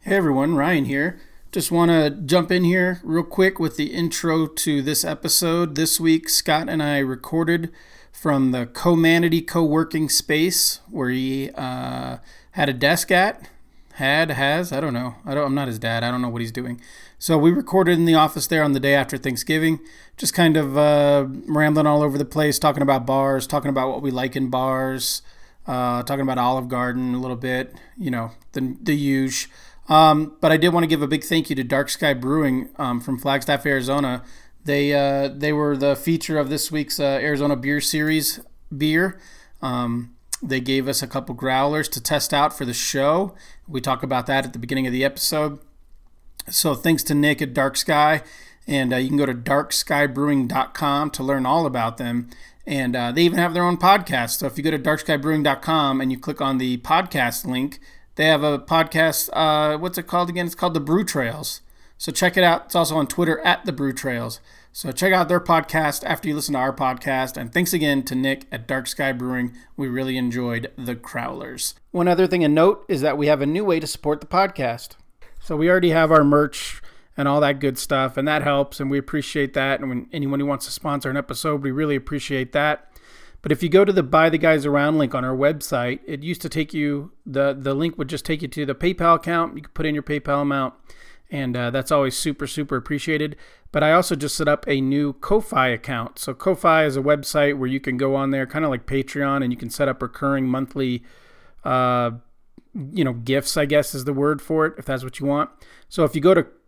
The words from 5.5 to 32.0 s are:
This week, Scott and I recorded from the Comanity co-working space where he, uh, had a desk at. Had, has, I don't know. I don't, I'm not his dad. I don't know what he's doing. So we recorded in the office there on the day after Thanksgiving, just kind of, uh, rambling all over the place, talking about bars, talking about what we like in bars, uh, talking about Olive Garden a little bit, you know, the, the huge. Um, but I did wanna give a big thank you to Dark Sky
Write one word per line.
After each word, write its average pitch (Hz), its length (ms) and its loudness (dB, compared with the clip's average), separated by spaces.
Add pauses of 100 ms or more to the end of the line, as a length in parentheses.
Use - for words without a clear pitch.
This 160 220 0
week, 160 300 2
Scott 160 400 0
and 160 140 -2
I 147 160 0
recorded 160 760 -2 (400)
from 139 380 0
the 123 160 -2
Comanity 165 760 4
co-working 160 680 0
space - 680 0 (100)
where 131 180 -4
he, 131 460 -4
uh, 127 640 -8 (320)
had 147 180 0
a 135 60 0
desk 143 360 0
at. 190 380 2 (460)
Had, 147 380 0
has, 147 400 0
I 135 80 -4
don't 151 120 -2
know. 120 220 -6 (100)
I 139 80 -8
don't, 143 140 0
I'm 135 80 0
not 139 140 -2
his 113 100 -6
dad. 117 260 -2
I 120 60 -2
don't 123 100 -2
know 123 80 -2
what 117 140 -4
he's 113 100 -6
doing. 123 300 -8 (360)
So 160 200 2
we 156 120 6
recorded 180 480 4
in 165 60 4
the 165 100 6
office 156 320 4
there 160 160 2
on 147 120 2
the 135 60 0
day 139 140 4
after 139 220 0
Thanksgiving, 156 640 0 (400)
just - 160 -4
kind 165 240 6
of, 139 180 0
uh, 143 520 4 (180)
rambling 151 400 4
all 147 160 4
over 143 160 0
the 143 80 0
place, 151 320 0
talking 147 240 2
about 135 240 2
bars, 135 400 0
talking 139 240 -2
about 135 180 0
what 135 140 -6
we 139 80 -2
like 127 260 -4
in 131 140 -2
bars, 131 720 -2 (440)
uh, 123 360 -2
talking 139 180 -4
about 131 160 -2
Olive 127 320 0
Garden 123 460 -2
a 127 40 -4
little 127 200 -6
bit, 127 360 -4 (220)
you 170 140 -6
know, 117 220 -4 (200)
the, 131 300 -4
the 151 120 0
huge. 135 540 -2 (380)
Um, 156 540 6
but 160 100 4
I 160 60 6
did 160 160 4
wanna 170 140 4
give 156 160 2
a 147 40 0
big 139 180 -2
thank 160 260 -2
you 147 60 -2
to 131 60 -4
Dark 139 280 -2
Sky 147 240 0